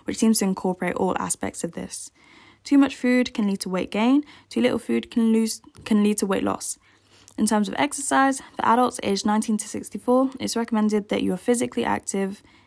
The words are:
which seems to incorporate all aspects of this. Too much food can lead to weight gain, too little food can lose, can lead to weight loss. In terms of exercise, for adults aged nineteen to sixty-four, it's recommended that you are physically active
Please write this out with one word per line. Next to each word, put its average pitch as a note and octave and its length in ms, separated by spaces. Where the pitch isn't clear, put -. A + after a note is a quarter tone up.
which - 140
seems A3+ 220
to G#3 40
incorporate F#3 520
all F#3 220
aspects - 460
of E3+ 80
this. - 380
Too C#4+ 120
much C#4 200
food B3 360
can G#3 140
lead G3 140
to F#3 100
weight F#3 200
gain, B3+ 340
too - 100
little A#3+ 180
food A#3 320
can A3+ 220
lose, A3 300
can G#3 160
lead G#3 160
to G#3+ 80
weight F#3+ 180
loss. - 340
In G#3+ 120
terms G#3 180
of F#3+ 100
exercise, C4+ 640
for - 100
adults A#3+ 380
aged G3 240
nineteen G#3+ 300
to - 100
sixty-four, B3 720
it's G3+ 160
recommended G#3+ 540
that G3 160
you G3 80
are F#3 40
physically A#3+ 480
active G3+ 600